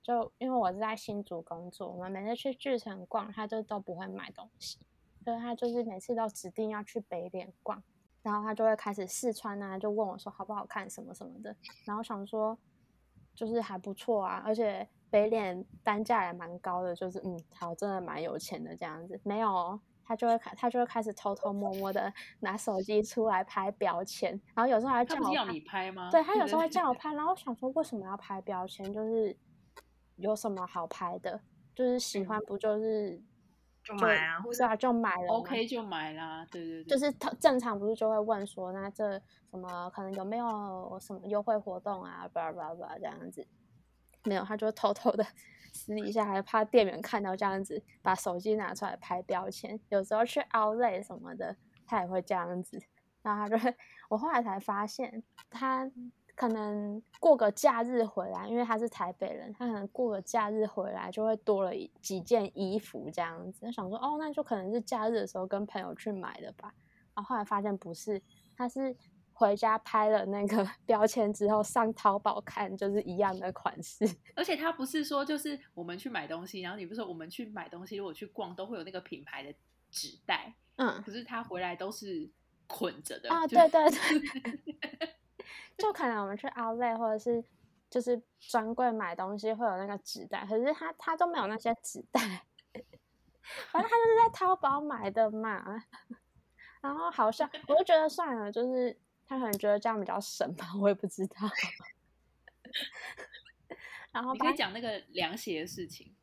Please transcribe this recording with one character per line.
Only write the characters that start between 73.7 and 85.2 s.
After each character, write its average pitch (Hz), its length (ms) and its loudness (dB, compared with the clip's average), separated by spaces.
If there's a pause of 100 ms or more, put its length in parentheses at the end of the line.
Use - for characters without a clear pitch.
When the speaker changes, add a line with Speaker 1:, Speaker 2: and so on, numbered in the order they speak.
Speaker 1:
式。 - 220 0 (320)
Speaker 2:
而 349 80 0
且 339 120 2
他 320 140 0
不 277 140 -4
是 302 200 0
说 285 200 0
就 302 140 0
是 294 200 -4 (140)
我 170 100 -10
们 175 140 -6
去 240 140 -10
买 170 160 -4
东 165 200 -6
西， 185 140 -10
然 180 100 -6
后 208 60 -8
你 196 80 -8
不 170 80 -12
是 226 80 -6
说 196 80 -6
我 180 60 -8
们 165 160 -10
去 233 160 -10
买 202 220 -10
东 180 180 -14
西， 208 100 -10
如 196 80 -6
果 170 80 -6
去 196 140 -12
逛 180 280 -8
都 190 120 -8
会 226 100 -8
有 170 80 -8
那 190 60 -12
个 185 100 -8
品 143 240 -12
牌 139 200 -10
的 147 100 -14 (360)
纸 - 360 -10
袋， 196 280 -2 (220)
Speaker 1:
嗯。 240 260 0
Speaker 2:
可 208 100 -14
是 233 120 -10
他 240 180 -8
回 180 180 -8
来 180 140 -2
都 190 180 -6
是 185 360 -8 (380)
捆 - 360 -4
着 - 180 -8
的， - 100 -4
Speaker 1:
啊， 330 160 4
Speaker 2:
就 339 100 2
Speaker 1:
对， 330 120 12
对， 320 220 8
对。 285 1200 -2
<laughs> - 100 -20 (520)